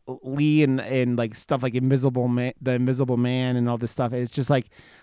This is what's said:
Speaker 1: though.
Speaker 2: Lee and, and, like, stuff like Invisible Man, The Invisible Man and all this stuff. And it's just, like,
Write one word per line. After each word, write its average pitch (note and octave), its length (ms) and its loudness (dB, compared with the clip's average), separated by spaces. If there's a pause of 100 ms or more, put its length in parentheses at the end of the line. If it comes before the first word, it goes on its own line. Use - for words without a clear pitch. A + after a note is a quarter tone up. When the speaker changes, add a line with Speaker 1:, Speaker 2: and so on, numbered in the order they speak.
Speaker 1:
though. B2+ 160 -10
Speaker 2:
Lee D3+ 400 2
and, C3+ 160 2
and, B2 380 0
like, A#2 180 -2
stuff - 260 -4
like B2 140 -2
Invisible B2+ 520 2
Man, B2 340 -2
The B2+ 100 -2
Invisible B2+ 460 0
Man B2+ 400 0
and A#2+ 120 0
all A#2+ 80 0
this A#2 140 -4
stuff. A#2+ 220 -2
And B2 80 -2
it's A#2+ 100 -4
just, C3 180 -2
like, C3 200 2 (340)